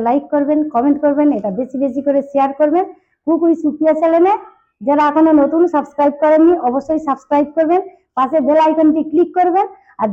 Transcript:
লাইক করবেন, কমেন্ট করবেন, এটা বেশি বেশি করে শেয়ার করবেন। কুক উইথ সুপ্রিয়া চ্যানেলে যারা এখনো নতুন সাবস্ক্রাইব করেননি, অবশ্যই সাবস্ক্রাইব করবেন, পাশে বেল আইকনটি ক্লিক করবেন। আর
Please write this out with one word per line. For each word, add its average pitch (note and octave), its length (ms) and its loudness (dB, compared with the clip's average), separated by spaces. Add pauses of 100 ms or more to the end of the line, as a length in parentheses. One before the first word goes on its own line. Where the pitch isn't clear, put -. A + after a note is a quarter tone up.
লাইক C#4+ 160 0 (100)
করবেন, D4 260 0 (140)
কমেন্ট C#4+ 300 0
করবেন, D4 240 2 (100)
এটা G3+ 200 -6
বেশি B3+ 260 -6
বেশি C4+ 220 -4
করে C#4 140 0 (120)
শেয়ার C4+ 280 0
করবেন। D#4 260 0 (420)
কুক D#4+ 160 0
উইথ E4+ 200 2
সুপ্রিয়া D#4 360 0
চ্যানেলে E4+ 340 2 (480)
যারা C#4+ 280 0
এখনো D#4+ 220 2 (100)
নতুন D#4 220 2 (100)
সাবস্ক্রাইব C#4+ 480 -2
করেননি, D#4 320 4 (140)
অবশ্যই C#4 400 -4
সাবস্ক্রাইব C#4+ 400 -2 (100)
করবেন, E4 240 0 (360)
পাশে C4 200 -2 (100)
বেল D4+ 180 2
আইকনটি D#4 440 2
ক্লিক E4 280 0
করবেন। F4+ 280 0 (360)
আর A3+ 120 -2